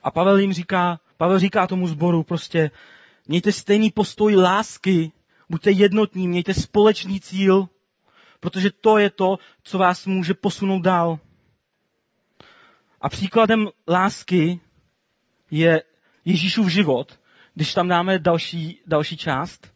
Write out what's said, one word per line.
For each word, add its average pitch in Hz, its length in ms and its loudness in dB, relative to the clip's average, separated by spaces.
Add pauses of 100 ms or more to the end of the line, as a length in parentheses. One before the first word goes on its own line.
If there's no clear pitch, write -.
A 135 80 -4
Pavel 190 260 2
jim 196 160 0
říká, 175 460 -4 (180)
Pavel 185 220 2
říká 190 280 0
tomu 185 200 -4
sboru 165 360 -2
prostě: 160 480 -4 (560)
"Mějte 175 240 -2
stejný 208 400 0
postoj 214 440 0
lásky, 185 760 0 (380)
buďte 165 220 -2
jednotní, 196 560 0
mějte 175 260 -2
společný 202 680 0
cíl, 190 500 2 (680)
protože 185 320 -2
to 220 260 2
je 208 120 4
to, 190 280 0 (260)
co - 140 -8
vás 180 280 0
může 190 280 -2
posunout 190 480 -2
dál." 170 380 0 (1800)
A 143 60 -4
příkladem 214 600 0 (180)
lásky 180 720 0 (920)
je 160 320 2 (420)
Ježíšův 185 420 0
život. 156 520 -2 (340)
Když 156 200 -4
tam 180 140 0
dáme 180 320 0
další, 170 680 -4
další 160 300 -4
část - 580 -8